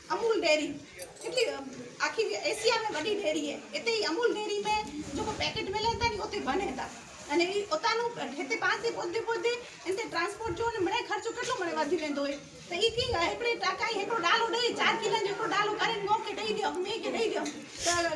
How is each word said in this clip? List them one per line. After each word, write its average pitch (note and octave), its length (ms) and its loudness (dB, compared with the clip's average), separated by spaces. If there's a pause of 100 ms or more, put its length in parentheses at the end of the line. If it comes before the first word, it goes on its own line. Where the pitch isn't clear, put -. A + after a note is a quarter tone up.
અમૂલ A4 320 4
ડેરી. D4+ 260 4 (540)
કેટલી, A#4 240 0
અ, C#4 140 -2 (420)
આખી D#4 220 0
એશિયા G#4 580 2
મેં F4+ 200 0
વડી G#4+ 140 0
ડેરી D4+ 380 0
હે. - 60 -6 (140)
એટલે A#4 180 -2
ઈ A4 100 2
અમૂલ F4 320 2
ડેરી G#4 260 -2
મેં G#4+ 420 -2
જો D#4 220 -4
કો A4 80 -2
પેકેટ G4+ 400 -2
મેં G#4+ 100 -2
લેતા A4+ 280 2
ની G#4+ 100 -4
ઓતે G#4 200 -4
બને C#4+ 380 0
તા. A#3+ 120 -6 (420)
અને E4+ 120 6
ઈ G4+ 220 2
પોતાનું A4+ 460 2 (260)
હેતે F#4 180 -2
પાંચ - 260 2
થી A#4 80 0
પોતે F4+ 300 -2
પોતે A4+ 300 0 (380)
એનતે G4 220 0
ટ્રાન્સપોર્ટ F#4+ 480 -2
જો A#4 120 0
ને A4 160 0
મળે G#4 160 2
ખર્ચો A4 300 -2
કેટલો A#4+ 300 -2
મળે E4+ 100 0
વધી D#4 240 2
વેંદો D4 260 0
હોય. C#4+ 140 0 (340)
તો F4 60 -4
ઈ A4 140 4
કી A#4+ 240 0
હેકડે G#4 420 2
ટાકા F#4 400 0
ઈ G4+ 40 0
હેકડો - 160 0
ડાલો A4+ 340 4
દે, A#4 240 2
ચાર G4+ 220 4
કિલો G#4 220 2
જેટલો G4+ 280 0
ડાલો G#4 280 2
કરે G#4+ 200 2
ને G4+ 100 -2
મોકે G#4 300 2
દઈ G#4+ 200 -2
દ્યો, D4 180 0
મેં F#4 320 -2
કે - 80 0
દઈ A#3+ 180 2
દ્યો. - 140 0 (420)
તો E4+ 300 4